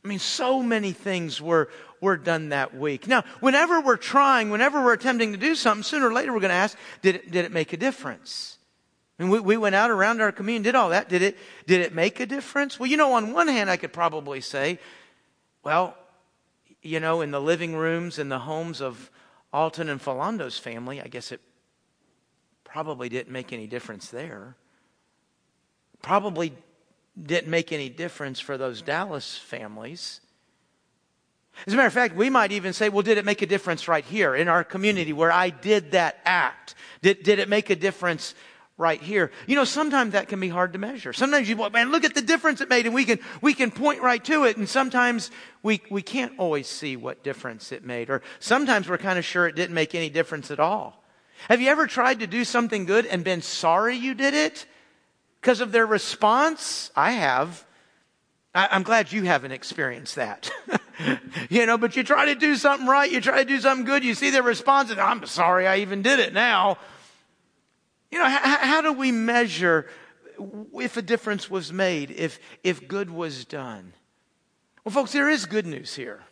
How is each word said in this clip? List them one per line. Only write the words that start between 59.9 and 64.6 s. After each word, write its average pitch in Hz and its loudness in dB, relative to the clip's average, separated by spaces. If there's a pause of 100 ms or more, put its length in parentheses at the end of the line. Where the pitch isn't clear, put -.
that. 107 -6 (180)
<laughs> - 0 (720)
You 233 4
know, 233 2
but 226 0
you 262 0
try 285 4
to 294 2
do 294 2
something 277 2
right, 277 6
you 254 0
try 262 2
to 269 4
do 269 0
something 262 2
good, 269 2
you 240 0
see 277 0
their 269 4
response, 247 2